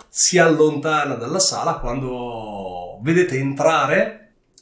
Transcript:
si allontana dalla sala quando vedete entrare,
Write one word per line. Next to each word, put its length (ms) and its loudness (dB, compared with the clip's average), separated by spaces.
si 300 0
allontana 760 2
dalla 240 -4
sala 360 0
quando 1300 -8
vedete 380 2
entrare, 960 0